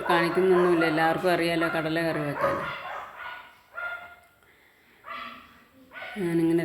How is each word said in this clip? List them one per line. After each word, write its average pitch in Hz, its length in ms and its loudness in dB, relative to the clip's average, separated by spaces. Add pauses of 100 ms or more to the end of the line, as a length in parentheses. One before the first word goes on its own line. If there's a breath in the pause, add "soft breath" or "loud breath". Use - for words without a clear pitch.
കാണിക്കുന്നൊന്നുമില്ല, 175 840 4
എല്ലാവർക്കും 160 420 2
അറിയാലോ 170 400 2
കടല 160 320 0
കറി 156 220 -2
വെക്കാൻ. 139 280 -2 (3750)
ഞാനിങ്ങനെ 165 440 2